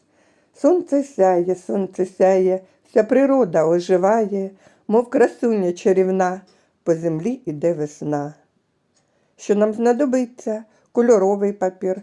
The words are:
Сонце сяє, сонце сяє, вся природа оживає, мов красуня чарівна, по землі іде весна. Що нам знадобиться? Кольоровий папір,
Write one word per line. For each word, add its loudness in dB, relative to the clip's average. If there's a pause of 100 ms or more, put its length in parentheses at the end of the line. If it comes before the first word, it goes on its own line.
(540)
Сонце 0
сяє, 0
сонце -6
сяє, 0 (300)
вся 2
природа 2
оживає, 0 (360)
мов 0
красуня 0
чарівна, 0 (420)
по 0
землі -4
іде -2
весна. -6 (1040)
Що -2
нам 2
знадобиться? -2 (280)
Кольоровий 2
папір, -6